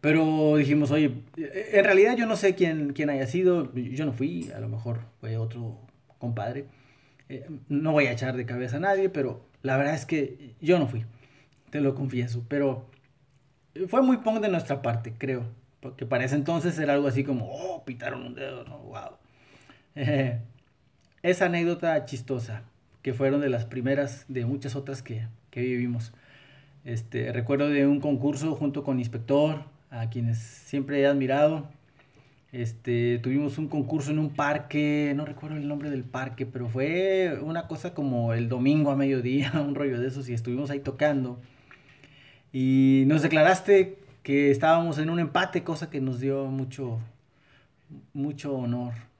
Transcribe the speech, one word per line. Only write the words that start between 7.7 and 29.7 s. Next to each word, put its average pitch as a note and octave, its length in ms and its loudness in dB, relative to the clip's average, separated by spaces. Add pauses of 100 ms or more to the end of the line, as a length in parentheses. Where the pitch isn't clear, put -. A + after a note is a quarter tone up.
voy D3 140 6
a A#2+ 60 0
echar B2 240 -4
de B2 100 -4
cabeza B2 300 -4
a D3 40 -4
nadie, F#3+ 280 2
pero C3+ 400 -4 (140)
la C3 140 0
verdad C#3+ 180 2
es - 120 -8
que C#3 540 -4
yo E3+ 180 4
no D3 80 2
fui, A2+ 200 -4 (640)
te D3+ 100 -4
lo C#3 140 2
confieso". B2 540 -4
Pero C#3+ 420 -2 (1000)
fue B3+ 140 4
muy B3+ 160 4
punk A3 220 0
de G#3 80 0
nuestra E3 340 -2
parte, A2+ 340 -2
creo, B2+ 300 -4 (340)
porque B2+ 260 -10
para B2+ 180 0
ese C3+ 120 0
entonces D#3+ 420 0
era D3 140 2
algo C#3+ 160 2
así C3 160 0
como, B2 260 -4
"Oh, - 340 -8
pintaron B2 380 -10
un B2 120 -12
dedo", C3 300 -12
¿no? - 140 -18
Wow. - 380 -14 (800)
Eh, C3 440 0 (840)
esa F3+ 240 4
anécdota E3+ 580 0
chistosa, A#2 580 -6 (400)
que - 120 -4
fueron C3+ 260 2
de C#3+ 80 0
las A#2 160 0
primeras C3 640 -2
de B2+ 180 -2
muchas C3+ 300 -4
otras C3+ 260 -8
que, A2+ 240 -8 (240)
que B2 120 -6
vivimos. A#2+ 500 -2 (720)
Este, A#2 480 -6
recuerdo C#3 360 0
de C#3+ 200 4
un C#3+ 120 2
concurso C#3+ 540 0
junto C#3+ 300 -4
con B2+ 160 0
Inspector, C#3 720 0 (160)